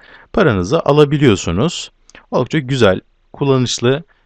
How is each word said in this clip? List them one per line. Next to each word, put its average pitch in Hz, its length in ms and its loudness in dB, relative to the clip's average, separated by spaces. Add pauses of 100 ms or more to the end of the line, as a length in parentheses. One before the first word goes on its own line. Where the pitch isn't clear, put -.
(320)
paranızı 120 480 0
alabiliyorsunuz. 143 1080 0 (400)
Oldukça 143 280 -2
güzel, 123 420 0 (320)
kullanışlı 131 720 -2 (240)